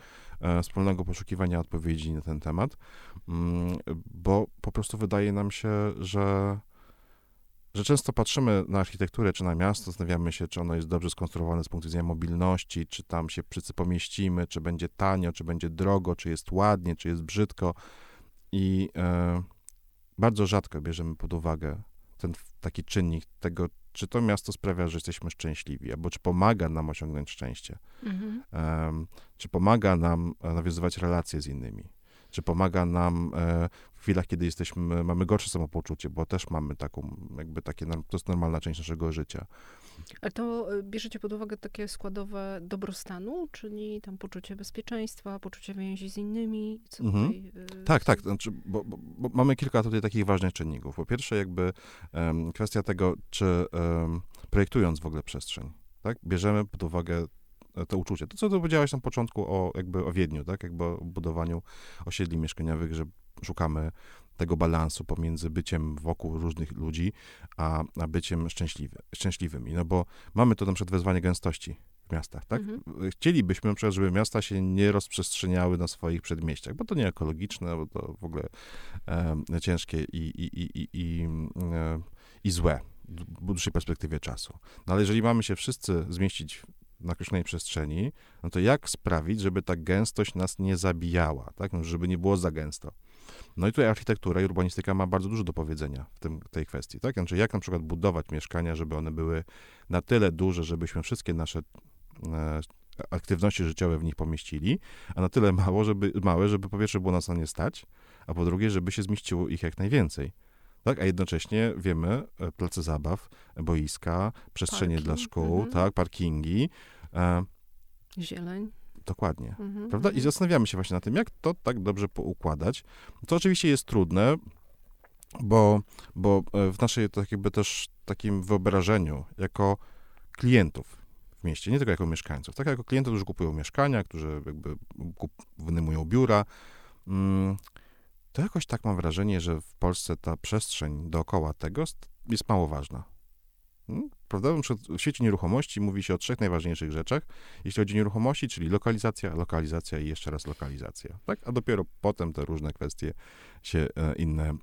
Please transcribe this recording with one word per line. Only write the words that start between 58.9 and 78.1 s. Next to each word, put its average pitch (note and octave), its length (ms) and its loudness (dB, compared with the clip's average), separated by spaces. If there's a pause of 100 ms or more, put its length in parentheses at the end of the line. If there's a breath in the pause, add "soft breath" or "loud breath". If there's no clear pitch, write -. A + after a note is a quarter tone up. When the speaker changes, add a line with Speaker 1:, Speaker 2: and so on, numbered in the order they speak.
Speaker 1:
na C3 80 -4
początku - 540 -2
o, F#2 200 0
jakby F#2 300 -2
o F2 80 -2
Wiedniu, D#2 320 0
tak, F#2 180 -6
jakby E2+ 220 -4
o E2+ 200 -4
budowaniu E2+ 580 -2 (440 loud breath)
osiedli E2+ 320 -2
mieszkaniowych, D#2+ 560 -2
że D#2+ 100 -2 (400)
szukamy D#2+ 460 0 (460 loud breath)
tego E2+ 200 0
balansu D#2+ 480 2
pomiędzy E2 460 -2
byciem D#2 460 -2
wokół D#2+ 420 -4
różnych D#2+ 340 -2
ludzi, E2 400 -2 (440 loud breath)
a, D#2+ 280 0 (160)
a E2 60 0
byciem E2 400 0
szczęśliwy-, - 520 -6 (160)
szczęśliwymi. D#2 580 -4
No E2+ 120 0
bo F2 220 2 (280 loud breath)
mamy A#2 200 8
to G2+ 120 -2
na F#2+ 60 2
przykład F2+ 180 -2
wezwanie F2+ 300 4
gęstości F2 560 -2 (320)
w - 40 -6
miastach, - 320 -6
tak? A2+ 160 -4
Speaker 2:
Mhm. G3 500 -8
Speaker 1:
Chcielibyśmy G#2+ 600 2
na G2+ 40 4
przykład, G#2 200 0
żeby F#2+ 160 4
miasta G#2 320 2
się F#2+ 200 0
nie G2 300 6
rozprzestrzeniały F2+ 840 2
na E2+ 100 0
swoich E2+ 340 -2
przedmieściach, D#2+ 520 -4
bo A3+ 100 -6
to G#3+ 100 -4
nieekologiczne, F2 800 -2
bo D#2 100 -4
to - 340 -8